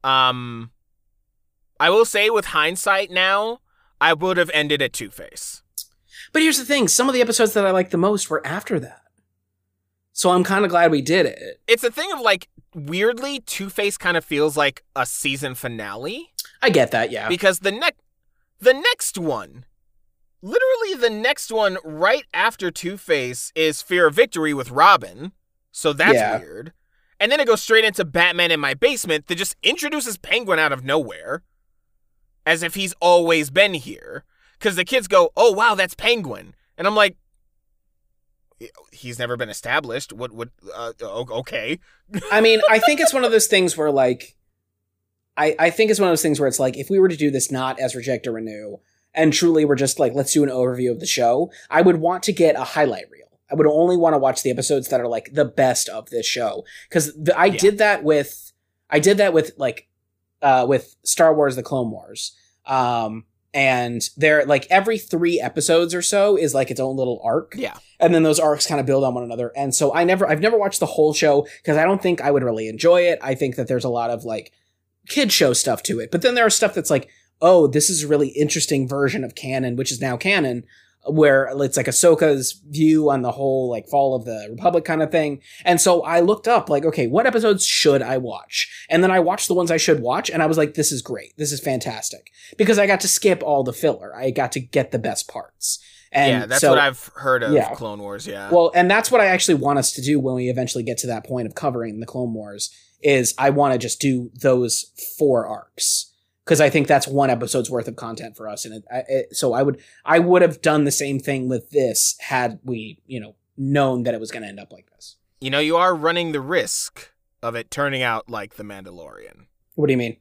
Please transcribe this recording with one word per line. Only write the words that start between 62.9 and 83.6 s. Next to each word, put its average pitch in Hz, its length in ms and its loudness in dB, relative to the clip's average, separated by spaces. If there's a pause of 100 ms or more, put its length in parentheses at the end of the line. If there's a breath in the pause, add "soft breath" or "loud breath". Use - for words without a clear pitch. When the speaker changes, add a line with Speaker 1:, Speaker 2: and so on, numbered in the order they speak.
Speaker 2:
and 123 520 0 (100)
they're, 151 280 4
like, 139 240 0
every 196 280 2
three 170 420 -2
episodes 165 560 0
or 180 80 -4
so 202 340 2
is, 156 160 0
like, 131 160 0
its 123 100 -8
own 131 180 -4
little 127 260 -4
arc. 117 340 -2
Speaker 1:
Yeah. 254 200 -8 (240 soft breath)
Speaker 2:
And 170 120 4
then 165 100 4
those 156 160 2
arcs 151 280 0
kinda 143 160 -2
build 135 220 2
on 127 100 -2
one 123 80 -6
another. 117 320 -8
And 139 180 -4
so 143 220 0
I 170 80 2
never, 185 260 2
I've 156 120 0
never 220 160 2
watched 196 240 -2
the 170 40 2
whole 151 280 0
show 147 340 2 (160 loud breath)
'cause 151 140 0
I 156 80 4
don't 190 180 0
think 175 180 0
I 135 100 0
would 139 120 2
really 110 240 -4
enjoy 165 360 4
it. 175 180 2
I 135 120 -4
think 131 220 -4
that 123 140 -6
there's 127 160 -2
a 131 40 -2
lot 117 200 -2
of, 117 160 -6
like, - 260 -8 (560)
kid 262 240 0
show 135 220 2
stuff 120 300 -2
to - 180 -4
it. - 100 -10
But 170 100 -2
then 247 140 2
there 233 100 2
are 214 40 4
stuff 208 240 2
that's - 160 -6
like, 139 180 0 (340 soft breath)
"Oh, 170 260 8
this 147 220 0
is 160 140 -2
a 151 40 -8
really 147 220 2
interesting 143 600 -2
version 139 340 -2
of - 120 -12
canon, 131 420 -6
which 131 140 -4
is 120 100 -8
now 131 160 -4
canon," 147 480 -2 (420 soft breath)
where 143 400 4 (120)
it's, 139 180 -2
like, 127 80 -2
Ahsoka's 151 680 4 (140)
view 156 440 2
on 135 100 0
the 120 120 -4
whole, 135 360 -2